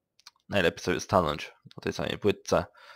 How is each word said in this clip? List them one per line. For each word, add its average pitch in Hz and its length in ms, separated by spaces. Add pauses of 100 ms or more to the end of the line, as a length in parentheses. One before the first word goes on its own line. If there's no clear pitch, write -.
(500)
Najlepiej 87 340
sobie 90 160
stanąć 78 540 (240)
na - 40
tej - 120
samej - 240
płytce. 95 480 (300)